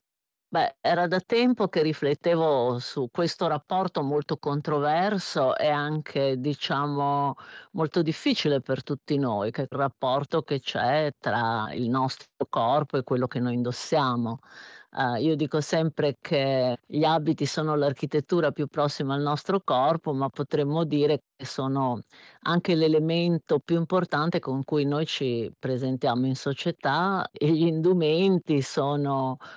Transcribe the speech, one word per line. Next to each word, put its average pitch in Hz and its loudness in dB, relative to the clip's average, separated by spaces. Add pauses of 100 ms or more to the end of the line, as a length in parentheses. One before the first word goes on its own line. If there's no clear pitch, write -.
(480)
Beh, - -2
era 175 0
da 185 0
tempo 240 2
che 160 2
riflettevo 147 2
su 123 -4
questo 170 -2
rapporto 175 -2
molto 147 -2
controverso 151 0
e - 0
anche, 147 0
diciamo, 143 -2 (380)
molto 160 0
difficile 156 0
per 131 -4
tutti 143 -2
noi, 110 0
che 147 -4
è 131 -4
il - -8
rapporto 139 -2
che 143 -4
c'è 143 0
tra 113 0
il 113 -2
nostro 131 -4
corpo 139 0
e 131 0
quello 127 0
che 120 -6
noi 123 0
indossiamo. 120 -2 (600)
Eh, 120 0
io 160 2
dico 151 -2
sempre 156 0
che 135 0
gli 151 0
abiti 156 0
sono 156 -2
l'architettura 147 0
più 147 -4
prossima 143 -2
al 143 0
nostro 151 -2
corpo, 147 2
ma 135 -2
potremmo 147 0
dire 147 2 (140)
che 123 -14
sono 135 -2 (420)
anche 170 0
l'elemento 160 2
più 170 0
importante 170 0
con 135 -4
cui 147 0
noi 147 0
ci 120 -2
presentiamo 131 0
in 131 0
società, 170 -2
e 147 0
gli 165 4
indumenti 165 2
sono 139 -2 (200)